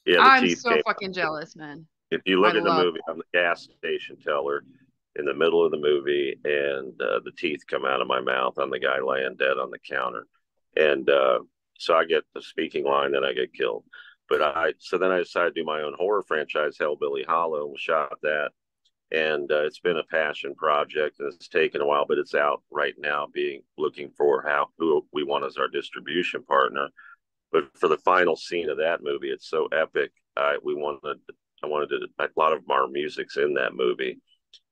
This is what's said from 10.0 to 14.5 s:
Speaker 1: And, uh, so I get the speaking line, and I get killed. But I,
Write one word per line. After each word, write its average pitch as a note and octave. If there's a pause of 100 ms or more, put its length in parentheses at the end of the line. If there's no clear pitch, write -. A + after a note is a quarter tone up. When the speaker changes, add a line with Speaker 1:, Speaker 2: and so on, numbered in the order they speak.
Speaker 1:
And, C#2+
uh, C2 (400)
so E2+
I E2
get D#2+ (120)
the C2+
speaking D#2
line, C#2
and C2+
I C2+
get B1+
killed. A1+ (460)
But C#2+
I, D2+